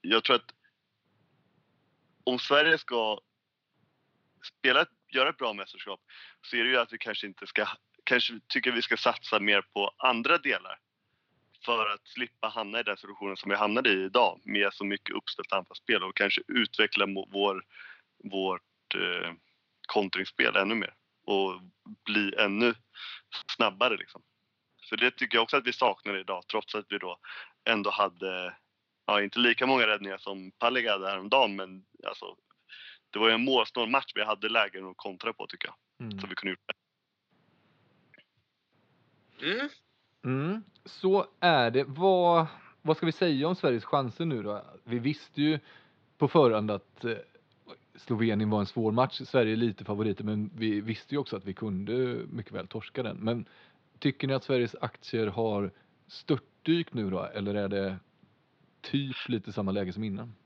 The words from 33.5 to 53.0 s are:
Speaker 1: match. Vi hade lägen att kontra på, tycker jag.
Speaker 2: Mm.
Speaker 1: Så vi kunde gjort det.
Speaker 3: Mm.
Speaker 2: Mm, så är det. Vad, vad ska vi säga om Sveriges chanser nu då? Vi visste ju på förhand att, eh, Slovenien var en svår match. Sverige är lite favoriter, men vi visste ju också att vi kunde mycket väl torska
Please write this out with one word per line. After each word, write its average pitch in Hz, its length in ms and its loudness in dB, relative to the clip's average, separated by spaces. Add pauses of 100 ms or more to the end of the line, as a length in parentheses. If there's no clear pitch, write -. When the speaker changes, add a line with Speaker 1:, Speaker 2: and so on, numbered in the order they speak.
Speaker 1:
match. 135 260 0
Vi 101 80 -2
hade 107 260 -2
lägen 95 400 0
att 92 80 -18
kontra 107 360 -8
på, - 140 -12
tycker - 200 -10
jag. - 80 -16 (320)
Speaker 2:
Mm. 101 120 -10
Speaker 1:
Så 101 80 -8
vi 98 80 -10
kunde 98 160 -6
gjort 92 140 -8
det. - 80 -10 (2750)
Speaker 3:
Mm. 262 180 -2 (560)
Speaker 2:
Mm, 151 380 -2 (220)
så 190 420 2 (120)
är 139 320 6
det. 131 120 4
Vad, 170 640 4 (360)
vad 156 160 2
ska - 80 -2
vi 165 60 4
säga 156 360 2
om 185 80 2
Sveriges 123 300 0
chanser 139 400 0
nu 131 180 -2
då? 104 220 -6 (180)
Vi 117 160 -2
visste 143 420 -4
ju 151 180 2 (580)
på 147 100 4
förhand 113 440 6
att, - 340 -8
eh, 113 120 -2 (800)
Slovenien 107 540 0
var 107 100 2
en 101 60 2
svår 110 260 -2
match. 123 340 0
Sverige 113 280 2
är 113 40 0
lite 113 280 -2
favoriter, 104 380 -2
men 107 320 -2
vi 110 260 0
visste 113 340 -6
ju 147 40 0
också 120 180 -6
att 95 80 -12
vi 98 80 -6
kunde 101 400 -4 (340)
mycket 113 240 -10
väl 92 160 -10
torska - 360 -8